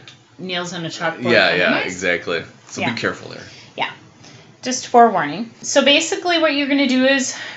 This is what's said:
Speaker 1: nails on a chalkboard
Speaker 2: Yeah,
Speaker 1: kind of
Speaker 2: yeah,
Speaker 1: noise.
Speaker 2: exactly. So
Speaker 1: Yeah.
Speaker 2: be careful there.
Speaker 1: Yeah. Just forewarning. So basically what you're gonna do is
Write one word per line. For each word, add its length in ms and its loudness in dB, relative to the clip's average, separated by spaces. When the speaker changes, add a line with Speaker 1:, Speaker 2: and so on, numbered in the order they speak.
Speaker 1:
nails 360 -8
on 120 -8
a 40 -6
chalkboard 420 -6
Speaker 2:
Yeah, 180 4
Speaker 1:
kind 40 2
of 60 2
Speaker 2:
yeah, 100 4
Speaker 1:
noise. 60 -4
Speaker 2:
exactly. 580 -2
So 140 -10
Speaker 1:
Yeah. 120 -2
Speaker 2:
be 60 -8
careful 320 -6
there. 120 -16
Speaker 1:
Yeah. 120 -4
Just 260 -8
forewarning. 600 4
So 200 2
basically 560 2
what 140 2
you're 140 -2
gonna 200 2
do 180 2
is 280 2